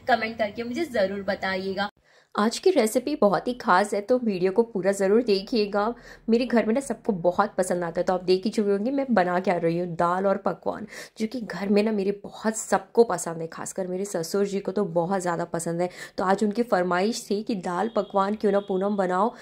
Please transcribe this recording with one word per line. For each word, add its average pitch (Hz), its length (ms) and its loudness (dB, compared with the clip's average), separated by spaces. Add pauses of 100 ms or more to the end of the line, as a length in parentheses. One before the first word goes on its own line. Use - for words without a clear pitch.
कमेंट 226 300 0
करके 214 240 -4
मुझे 247 220 -4
जरूर 202 380 -2
बताइएगा। 190 680 -4 (480)
आज 214 200 2
की 381 120 4
रेसिपी 262 460 2
बहुत 196 320 4
ही 247 60 0
खास 208 400 2
है, 202 60 0
तो 254 180 2
वीडियो 190 340 0
को 226 100 4
पूरा 196 300 0
ज़रूर 202 300 4
देखिएगा। 208 720 0 (340)
मेरे 233 180 4
घर 220 200 2
में 220 80 2
ना 277 60 0
सबको 233 320 -4
बहुत 180 460 0
पसंद 180 260 0
आता 170 160 -2
है, 175 40 0
तो 190 80 0
आप 180 120 -2
देख 185 200 2
ही 220 60 -2
चुके 208 200 0
होंगे 202 200 0
मैं 269 200 -2
बना 180 300 2
क्या 190 160 0
रही 170 220 0
हूँ, 175 180 -4
दाल 180 300 2
और 196 100 2
पकवान, 196 500 -6 (320)
जो 220 80 -4
कि 247 140 -6
घर 196 280 -8
में 208 140 4
ना 220 100 0
मेरे 202 320 -2
बहुत - 320 -6
सबको - 480 2
पसंद 170 320 -4
है, 165 100 -8
खासकर 160 400 -8
मेरे 185 180 -4
ससुर 196 420 -2
जी 196 140 -2
को 196 120 -6
तो 208 120 0
बहुत 175 360 0
ज़्यादा 170 240 -2
पसंद 170 360 -4
है। 180 100 -2 (280)
तो 202 60 -2
आज 196 200 2
उनकी 208 180 2
फरमाइश 185 680 0
थी 202 120 -2
कि 240 120 -2
दाल 185 420 -2
पकवान 202 380 0
क्यों 208 180 0
ना 202 80 4
पूनम 202 360 0
बनाओ, 190 460 2